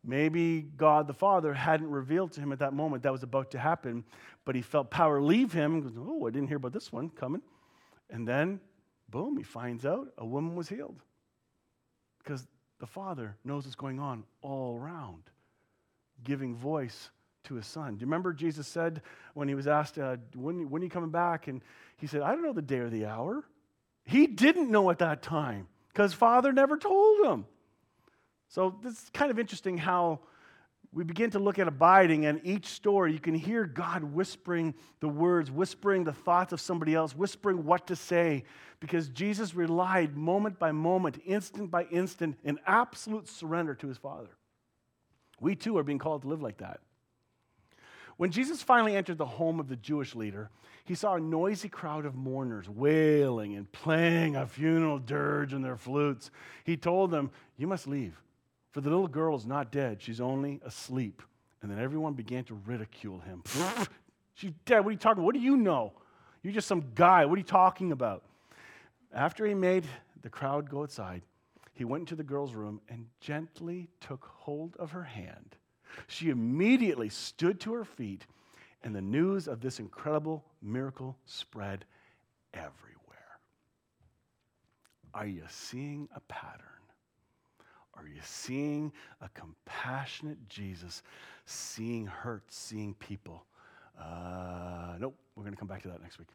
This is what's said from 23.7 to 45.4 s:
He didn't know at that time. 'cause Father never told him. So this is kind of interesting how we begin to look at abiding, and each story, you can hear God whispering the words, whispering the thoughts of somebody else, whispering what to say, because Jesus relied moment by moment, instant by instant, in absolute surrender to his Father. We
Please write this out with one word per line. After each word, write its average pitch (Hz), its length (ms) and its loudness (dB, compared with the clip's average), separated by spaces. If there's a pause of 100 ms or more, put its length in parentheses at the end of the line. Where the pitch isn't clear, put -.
He 262 220 8
didn't 277 460 6
know 202 180 6
at 170 80 4
that 160 240 2
time. 123 460 -4 (260)
'cause 202 200 6
Father 247 380 8
never 277 260 6
told 403 480 8
him. 127 200 2 (1000)
So 190 340 0
this 233 220 -10
is - 80 -20
kind 285 200 2
of 220 80 0
interesting 190 380 -4
how 170 420 2 (720)
we 170 120 -4
begin 175 260 0
to 202 80 0
look 196 180 2
at 185 120 4
abiding, 160 560 8
and 151 180 2
each 185 220 -2
story, 196 480 2
you 156 60 -2
can 160 140 0
hear 196 320 0
God 170 380 -4
whispering 165 720 -2 (240)
the 156 80 -2
words, 160 420 4
whispering 185 540 0
the 156 80 0
thoughts 175 400 2
of 165 80 -4
somebody 160 340 0
else, 160 220 2
whispering 185 480 -2
what 175 240 2
to 180 80 -2
say, 165 480 2 (380)
because 160 260 -2
Jesus 190 480 -4
relied 170 640 2
moment 185 420 0
by 160 140 2
moment, 160 520 0
instant 190 460 -4
by 175 140 0
instant, 170 580 -2
in 147 220 -2
absolute 214 640 0
surrender 160 460 -4
to 143 120 -10
his 127 100 -8
Father. 139 340 -12 (1080)
We 175 160 2